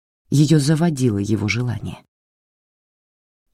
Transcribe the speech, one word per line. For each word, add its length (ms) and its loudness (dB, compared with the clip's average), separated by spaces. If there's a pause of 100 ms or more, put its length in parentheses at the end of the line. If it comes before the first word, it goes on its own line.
(300)
Ее 300 4
заводило 580 0
его 300 -2
желание. 500 -6 (1600)